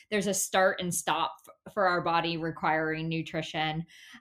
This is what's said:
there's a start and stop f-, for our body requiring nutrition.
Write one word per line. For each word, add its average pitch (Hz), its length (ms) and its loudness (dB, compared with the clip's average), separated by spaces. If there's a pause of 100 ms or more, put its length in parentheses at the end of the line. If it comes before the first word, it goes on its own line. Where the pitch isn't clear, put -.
(100)
there's 208 160 0
a 196 80 0
start 196 460 2
and 175 140 -2
stop - 420 -2 (300)
f-, 190 80 -18
for 196 120 4
our 175 140 4
body 165 360 0
requiring 160 720 0
nutrition. 160 760 -4 (340)